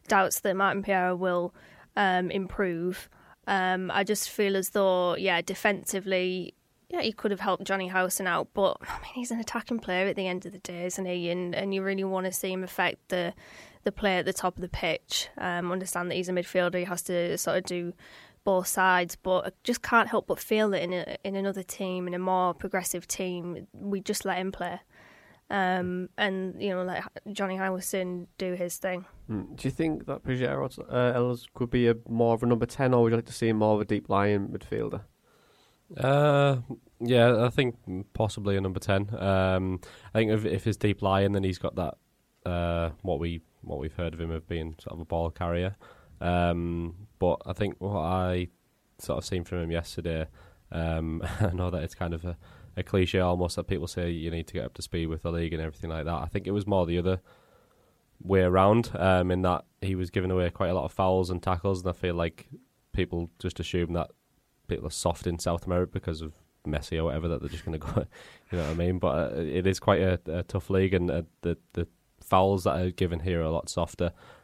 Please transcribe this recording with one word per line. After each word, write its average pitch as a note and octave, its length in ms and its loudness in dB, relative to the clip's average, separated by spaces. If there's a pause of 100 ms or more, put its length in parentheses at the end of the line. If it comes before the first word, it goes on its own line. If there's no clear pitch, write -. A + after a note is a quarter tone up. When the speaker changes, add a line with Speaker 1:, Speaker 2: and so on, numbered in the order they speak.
Speaker 1:
doubts G3 340 4
that G3 140 0
Martin G3 300 2
Pajero F3+ 340 2
will, F3+ 340 0 (440)
um, F#3 340 2
improve. F#3 800 -4 (400)
Um, F#3 440 0
I G3+ 120 2
just G3+ 260 -2
feel G3 260 2
as F#3+ 140 -2
though, F#3 460 4
yeah, F3+ 260 2
defensively, F#3 1120 -2 (340)
yeah, F4 140 -4
he A3 100 0
could G#3 200 -2
have F#3+ 80 -2
helped G3 240 0
Johnny F#3+ 240 -2
Howson F#3 400 0
out, E3+ 260 0
but G3 280 4
I - 180 -10
mean, - 140 -14
he's A#3+ 180 -6
an A#3 80 -2
attacking A3+ 400 -4
player F#3 260 0
at G3 100 0
the F#3+ 120 -2
end F3+ 180 -4
of F3+ 60 -12
the F#3+ 60 -16
day, F3 280 -8
isn't F3+ 200 -6
he? F3+ 240 -2
And, F3 240 -2
and G3 200 -2
you F#3+ 80 -2
really G3 220 -2
wanna F#3 280 -2
see F#3 200 -4
him F#3 100 -4
affect - 460 -2
the, F3 260 -2 (480)
the G#3 80 0
play G3 280 2
at D#3 80 0
the F#3 60 0
top F3+ 240 -2
of - 60 -10
the F3+ 60 -6
pitch. - 600 -4 (100)
Um, F3 340 -2
understand F3+ 380 -4
that D#3 40 -2
he's F3+ 140 -2
a F#3 40 -2
midfielder, F3+ 460 0
he F3+ 60 -2
has F3+ 180 -6
to F3 340 -2
sort F3+ 220 0
of F#3 60 -2
do F3 300 -6 (500)
both F#3 240 2
sides, F3+ 480 2
but F#3 300 0
I F#3 40 -6 (140)
just - 180 -2
can't A#3 260 4
help A3 200 0
but - 100 -2
feel G#3+ 320 0
that F3+ 120 0
in F3 100 -4
a, F3 320 -4
in G3 100 -6
another G3 300 -4
team, F#3 420 -6
in F3+ 80 -4
a F3+ 60 -4
more F#3 340 2
progressive F#3 540 -4
team, F3+ 640 -6
we G3 280 -4
just G#3 240 -4
let F#3 140 0
him F#3 140 -2
play. F3 260 -8 (720)
Um, F#3 640 0
and, F#3+ 460 -2
you G3+ 80 0
know, F#3 120 -2
let F3+ 220 -4 (260)
Johnny G3 260 -4
Howson F#3 720 -4 (120)
do F#3 160 -4
his F3 240 -4
thing. F#3 260 -4 (260)
Speaker 2:
Mm. - 240 -6
Do - 140 -6
you - 20 0
think D#3+ 360 -2
that - 180 -8
Pajero, C3 540 -2 (120)
uh, B2 240 2
Ellis B2 380 0
could B2 160 -2
be A#2+ 200 4
a, A#2 80 6 (120)
more A#2 240 4
of A#2 100 2
a B2 40 2
number A#2+ 180 4
ten, B2+ 300 2
or A#2+ 80 8
would A#2 100 6
you A#2 40 4
like A#2 100 -2
to - 80 -14
see A#2 140 2
him A2 100 4
more G#2+ 160 6
of G#2 80 2
a - 20 -2
deep G#2 240 0
lying G2+ 400 4
midfielder? G#2 540 -6 (920)
Speaker 3:
Uh, C#3+ 600 4 (440)
yeah, A#2+ 440 6
I B2 60 2
think B2 260 2 (380)
possibly G#2 420 0
a F#2+ 60 2
number F#2+ 180 -2
ten. G2+ 340 2
Um, F#2+ 680 2 (340)
I A2 40 4
think A2+ 120 4
if, G#2+ 160 2
if F#2 180 0
he's G#2+ 140 0
deep G2+ 240 2
lying, G2 300 4
then G2 120 2
he's F#2 140 0
got - 180 -4
that, F2 220 -4 (520)
uh, E2+ 400 0 (120)
what F2 160 -2
we, E2+ 240 -4 (180)
what D2+ 180 -8
we've D2+ 160 -6
heard E2 200 -4
of E2 80 -10
him E2 80 -4
of D#2+ 180 -6
being D#2+ 320 -6
sort - 140 -12
of E2 60 -10
a E2 40 -10
ball E2 260 -2
carrier. F2 460 -2 (460)
Um, E2+ 720 0 (240)
but F2 260 2
I - 80 -8
think G2+ 260 -2
what G2 220 -4
I F2+ 480 0 (500)
sort - 200 -4
of F2+ 80 -4
seen F2 180 -4
from F2+ 140 -4
him E2 120 -2
yesterday, E2 580 -2 (420)
um, E2 520 -2 (100)
<laughs> - 80 -6
I G#2 120 4
know F2+ 160 -2
that E2+ 140 -2
it's E2+ 120 -6
kind E2+ 200 -4
of E2 100 -6
a, F2 140 -6 (360)
a F2+ 80 -4
cliche F#2+ 360 2
almost F2+ 380 2
that E2+ 80 -2
people E2+ 220 -2
say F2 240 -4
you E2 200 -4
need E2 160 -4
to - 80 -14
get C#2 100 -4
up A#1+ 100 -10
to - 80 -12
speed E2+ 260 -2
with D#2+ 140 -4
the E2+ 80 -2
league E2+ 220 -2
and D#2+ 80 -2
everything D#2+ 300 -6
like D#2+ 160 -4
that. D#2+ 160 -2
I - 40 -6
think G2 200 -6
it F#2+ 60 0
was G2+ 140 0
more G2 200 4
the E2+ 120 2
other F2+ 220 2 (1000)
way F#2+ 200 4
around, F#2+ 520 6
um, F#2 360 4
in F#2 120 2
that F2+ 220 2 (160)
he G2 140 -2
was F2+ 160 -4
giving F#2 200 0
away F2+ 180 2
quite F2 220 -2
a F2+ 40 0
lot E2 100 0
of D#2+ 80 -6
fouls F#2+ 360 2
and F2+ 140 -4
tackles, F#2 380 0
and F2+ 100 -2
I - 20 -2
feel F2 220 -2
like E2+ 320 -4 (460)
people E2+ 460 -2
just - 220 -6
assume F2 340 -2
that E2 160 -2 (580)
people - 180 -4
are D#2 40 -4
soft - 360 -2
in F2 120 -2
South E2+ 280 -2
America F2+ 260 2
because E2 300 -6
of D#2 100 -10 (340)
Messi D2 320 -2
or D#2+ 60 0
whatever, D#2+ 240 -2
that E2 120 -2
they're C#2+ 100 -6
just D#2+ 140 -10
gonna D#2+ 140 -6
<laughs> - 0 -
go, - 280 -4 (460)
you F2+ 60 -2
know E2 60 0
what C#2+ 60 -2
I D#2+ 40 -2
mean? F2 260 0
But, F2 80 2 (240)
uh, - 80 -4
it E2+ 260 -2
is F#2+ 140 2
quite F#2+ 200 4
a, F#2 280 2
a E2+ 160 -2
tough - 260 -4
league, F#2+ 240 4
and, F2 160 2
uh, E2+ 120 0 (180)
the, E2+ 180 -2 (140)
the F2 160 -4 (360)
fouls F#2+ 400 6
that E2+ 160 2
are F#2 100 2
given E2+ 300 0
here E2+ 200 0
are E2 40 0
a D#2+ 60 0
lot - 180 -2
softer. E2+ 440 -2 (320)